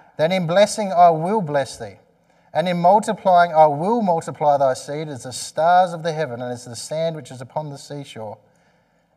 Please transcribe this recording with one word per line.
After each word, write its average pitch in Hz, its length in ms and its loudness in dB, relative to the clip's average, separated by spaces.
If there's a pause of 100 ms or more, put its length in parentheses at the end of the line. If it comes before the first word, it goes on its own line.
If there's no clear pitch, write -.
(160)
then 160 160 0
in 185 140 -2
blessing 202 460 2
I 175 180 8
will 180 320 0
bless 143 340 -4
thee, 104 220 -16 (540)
and 160 140 -2
in 175 140 -2
multiplying 180 720 4
I 156 140 6
will 180 360 -2
multiply 160 540 0
thy 135 180 2
seed 151 340 -10
as 135 140 -12
the 127 100 -12
stars 175 600 2
of 165 100 -10
the 165 100 -2
heaven 131 300 -6
and 123 80 -6
as 123 140 -10
the 120 100 -16
sand 160 400 -6
which 151 160 -14
is 127 100 -16
upon 147 300 -10
the 135 80 -14
seashore." 113 600 -14 (800)